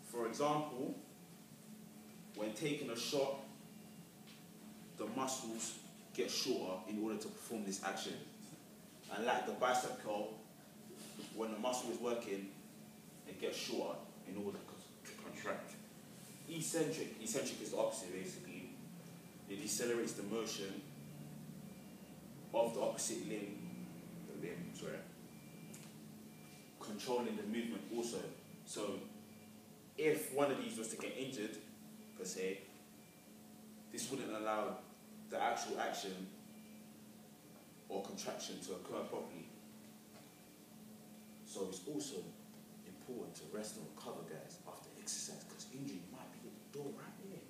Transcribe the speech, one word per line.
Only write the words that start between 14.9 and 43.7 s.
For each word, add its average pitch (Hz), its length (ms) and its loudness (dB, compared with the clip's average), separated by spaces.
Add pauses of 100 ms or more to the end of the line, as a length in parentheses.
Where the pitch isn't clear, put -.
to - 60 -6 (100)
contract. - 500 0 (760)
Eccentric, 160 720 4
eccentric - 400 2
is - 80 -2
the 101 80 4
opposite 92 340 4
basically. - 600 -4 (760)
It 98 160 -2
decelerates 117 520 4
the 101 80 0
motion 101 580 2 (1700)
of 117 220 8
the - 60 4
opposite - 480 4
limb, 104 280 0 (720)
the 76 180 -2
limb, 85 280 -2
sorry, 78 240 -2 (1800)
controlling 110 560 4
the 104 80 0
movement 110 380 2 (120)
also. 117 240 2 (480)
So 101 280 2 (1000)
if 151 380 8
one 143 160 10
of 123 120 4
these 113 160 0
was 113 100 2
to 110 80 -2
get - 200 0
injured, 110 400 0 (640)
per 92 60 -2
se, 95 340 2 (1300)
this - 180 0
wouldn't 120 220 0
allow 107 460 6 (520)
the - 100 4
actual 110 400 6
action 95 460 2 (1600)
or 98 140 2
contraction - 540 -2 (100)
to - 60 -2
occur - 360 0
properly. - 380 -2 (2000)
So 98 220 0
it's 92 180 -4
also 147 300 0 (720)
important 92 500 -4
to - 60 -8 (100)
rest 107 240 0